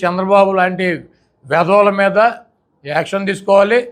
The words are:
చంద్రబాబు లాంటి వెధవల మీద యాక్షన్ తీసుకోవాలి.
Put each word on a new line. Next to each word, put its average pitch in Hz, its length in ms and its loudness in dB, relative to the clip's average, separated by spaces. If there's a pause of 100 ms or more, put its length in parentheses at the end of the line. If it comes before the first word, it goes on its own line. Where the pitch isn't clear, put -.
చంద్రబాబు 190 560 0
లాంటి 185 260 -2 (580)
వెధవల 175 460 2 (100)
మీద 196 180 0 (640)
యాక్షన్ 165 460 -6
తీసుకోవాలి. 202 500 2 (120)